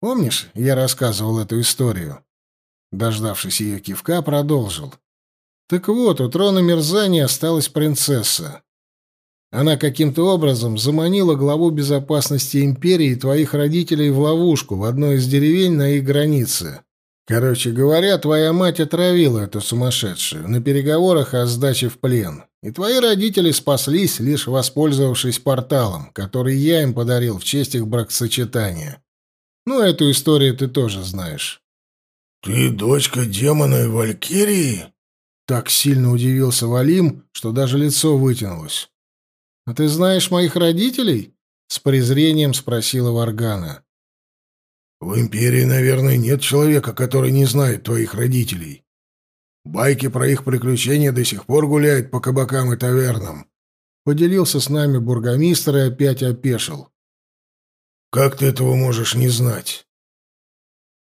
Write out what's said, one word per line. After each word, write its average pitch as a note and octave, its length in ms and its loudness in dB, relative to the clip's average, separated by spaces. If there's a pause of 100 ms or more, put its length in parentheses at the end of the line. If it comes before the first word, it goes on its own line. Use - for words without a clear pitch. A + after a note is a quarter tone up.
Помнишь, G#3 520 -2
я C3 220 0
рассказывал A2+ 640 -2
эту A2 220 -4
историю? F#2+ 580 -4 (720)
Дождавшись G#2+ 720 -4
ее G#2 180 -6
кивка, E3 420 -4
продолжил. C#3+ 720 -2 (720)
Так F3+ 200 -2
вот, G#3+ 340 2
у B2 80 0
трона F#3+ 300 2
Мерзании F3 600 2
осталась D#3 480 -2
принцесса. C3+ 920 -2 (920)
Она D3 220 2
каким-то D#3 560 0
образом B2 440 0
заманила D#3+ 580 2
главу D3 340 2
безопасности C#3+ 960 0
империи D3+ 460 2
и A#2+ 40 0
твоих C#3 380 0
родителей D3+ 560 0
в C3+ 100 2
ловушку D#3 560 0
в F#2 80 -4
одной C#3 320 0
из B2+ 120 0
деревень D#3 500 2
на C#3 140 2
их C#3+ 120 0
границе. C3+ 800 -2 (440)
Короче B2 460 0
говоря, D#3 460 2
твоя D#3 340 2
мать F3 300 0
отравила E3 580 2
эту G#2 220 -6
сумасшедшую G#2 880 -4
на A#2+ 120 0
переговорах D3 720 2
о B2 120 0
сдаче A#2+ 420 -2
в - 120 -8
плен. G#2 440 -2 (200)
И G2+ 80 -10
твои G#3 280 -2
родители G3+ 520 2
спаслись, D3 680 0
лишь C3+ 280 -2
воспользовавшись C3 920 0
порталом, A#2+ 720 -2
который B2+ 460 -2
я D#3+ 260 2
им B2+ 100 0
подарил A#2+ 460 -2
в - 60 -12
честь C#3 300 -4
их A2+ 120 -2
бракосочетания. G#2+ 1120 -4 (640)
Ну, C4 140 -2
эту E3 320 2
историю C#3 460 2
ты C3+ 100 -4
тоже A2+ 340 -2
знаешь. F2+ 600 -10 (840)
"Ты B2 260 0
дочка B2 560 0
демона C3 600 2
и - 20 0
валькирии?" A#2 1000 0 (600)
Так B2 220 -2
сильно C3 420 4
удивился B2 560 2
Валим, C#3+ 640 2
что A2+ 220 -6
даже C3+ 240 0
лицо D3 400 2
вытянулось. G2+ 720 -2 (760)
"А A#2 80 -8
ты D3+ 140 0
знаешь F3+ 420 2
моих F3 260 0
родителей?" — F3 800 0 (340)
с - 120 -10
презрением C#3 760 2
спросила A#2+ 580 -2
Варгана. A2 720 -4 (1160)
"В F#2+ 180 -4
Империи, A#2+ 440 2
наверное, C3 540 2
нет B2+ 240 0
человека, C#3+ 520 2
который C3 380 0
не C3+ 140 4
знает B2+ 380 0
твоих A2+ 300 -4
родителей. G2 720 -2 (800)
Байки B2+ 440 -2
про B2+ 200 0
их C#3 160 0
приключения C3 680 0
до B2 140 0
сих G2+ 220 -6
пор D3+ 180 2
гуляют D3 460 2
по B2+ 80 -4
кабакам C3 540 0
и A2+ 40 -4
тавернам", — A#2+ 720 -2 (580)
поделился E3+ 540 2
с C3 100 -4
нами C#3+ 300 2
бургомистр B2 800 0
и - 40 4
опять C3 400 0
опешил. A#2+ 680 -4 (1200)
"Как C3+ 260 2
ты C#3 80 0
этого B2+ 300 2
можешь A#2 400 0
не B2+ 140 2
знать?" A#2+ 580 -2 (1300)